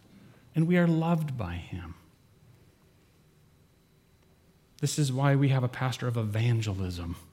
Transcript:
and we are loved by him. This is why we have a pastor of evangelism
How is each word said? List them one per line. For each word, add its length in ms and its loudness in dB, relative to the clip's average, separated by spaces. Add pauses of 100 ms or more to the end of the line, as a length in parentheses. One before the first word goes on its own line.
(560)
and 120 2
we 100 4
are 100 6
loved 500 2
by 160 -4
him. 400 -10 (3000)
This 160 -2
is 160 0
why 220 2
we 140 4
have 140 2
a 60 -2
pastor 380 -4
of 100 -2
evangelism 1000 -2 (180)